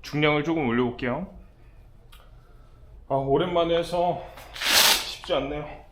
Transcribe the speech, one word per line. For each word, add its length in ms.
중량을 320
조금 260
올려볼게요. 600
아, 40
오랜만에 640
해서 460
쉽지 800
않네요. 340